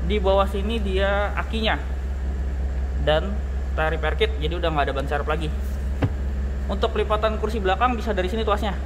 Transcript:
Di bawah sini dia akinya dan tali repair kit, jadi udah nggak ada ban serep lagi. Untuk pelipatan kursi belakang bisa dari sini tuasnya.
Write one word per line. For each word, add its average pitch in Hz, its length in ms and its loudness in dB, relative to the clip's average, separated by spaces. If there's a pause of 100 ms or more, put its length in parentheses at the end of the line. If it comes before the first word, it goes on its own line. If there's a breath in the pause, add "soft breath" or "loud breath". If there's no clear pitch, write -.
Di 208 160 2
bawah 190 280 4
sini 208 360 0
dia 196 520 2
akinya 220 440 0 (1300)
dan 165 240 2 (440)
tali 156 240 0
repair 156 200 0
kit, 220 200 2
jadi 156 160 0
udah 170 160 0
nggak 147 200 2
ada 135 40 -2
ban 135 120 -2
serep 143 200 0
lagi. 156 200 0 (1200)
Untuk 202 280 0
pelipatan 214 440 2
kursi 220 200 0
belakang 202 360 2
bisa 220 160 -2
dari 185 160 0
sini 220 160 -2
tuasnya. 208 320 0 (100)